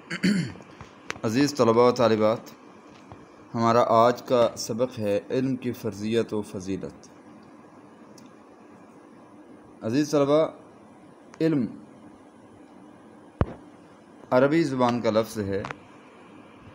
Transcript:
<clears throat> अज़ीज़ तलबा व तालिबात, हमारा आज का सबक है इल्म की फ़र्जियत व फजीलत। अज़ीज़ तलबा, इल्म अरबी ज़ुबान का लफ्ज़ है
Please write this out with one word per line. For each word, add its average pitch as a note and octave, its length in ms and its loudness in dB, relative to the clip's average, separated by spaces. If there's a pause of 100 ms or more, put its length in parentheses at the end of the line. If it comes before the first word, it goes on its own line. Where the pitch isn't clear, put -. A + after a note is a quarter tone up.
(120)
<clears throat> - 1120 -8
अज़ीज़ C3+ 320 0
तलबा A#2 260 6
व B2 100 6
तालिबात, A2 540 2 (1040)
हमारा A#2 280 2
आज A#2 420 4
का A#2 340 0
सबक A#2+ 420 -6
है G2+ 340 -2
इल्म C3 240 -2
की B2 160 -8
फ़र्जियत A2 600 -4
व G#2+ 100 -4
फजीलत। F#2+ 680 -10 (2750)
अज़ीज़ D3 280 -2
तलबा, D3+ 460 2 (840)
इल्म D3 260 0 (2750)
अरबी C#3+ 320 4
ज़ुबान B2 360 0
का A2 100 -2
लफ्ज़ A2 300 -2
है G2 220 -4 (1120)